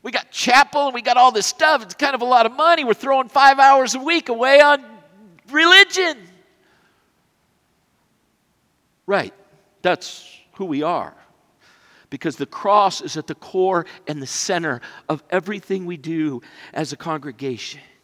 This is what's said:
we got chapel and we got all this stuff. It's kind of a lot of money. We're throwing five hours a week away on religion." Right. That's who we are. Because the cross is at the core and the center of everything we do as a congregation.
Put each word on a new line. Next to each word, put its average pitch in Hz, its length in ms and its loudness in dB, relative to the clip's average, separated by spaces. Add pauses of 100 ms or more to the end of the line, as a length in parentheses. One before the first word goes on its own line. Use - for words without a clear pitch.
we 240 100 -12
got - 200 -8
chapel 285 540 2
and 262 100 -4
we 240 80 -8
got 247 140 0
all 247 140 6
this 214 140 -2
stuff. 311 380 0
It's 175 100 -18
kind 285 220 -4
of 226 60 -6
a 240 40 -4
lot 233 220 4
of 226 60 -2
money. 320 300 2
We're 233 120 0
throwing 262 340 -2
five 269 300 4
hours 269 340 4
a 262 60 -6
week 311 300 -2
away 254 300 4
on 294 240 4 (680)
religion." 349 680 4 (3000)
Right. 170 280 -4 (500)
That's - 440 -6 (260)
who 196 120 -12
we 147 160 -6
are. 151 320 -6 (960)
Because 139 280 -10
the 139 100 -8
cross 202 540 -2
is 160 160 -12
at 156 100 -12
the 143 80 -12
core 185 500 -4 (220)
and 151 120 -10
the 135 80 -12
center 160 540 -6 (280)
of 151 200 -6
everything 190 560 -6
we 175 120 -10
do 156 440 -6 (320)
as 147 180 -8
a 143 60 -14
congregation. 135 840 -10 (220)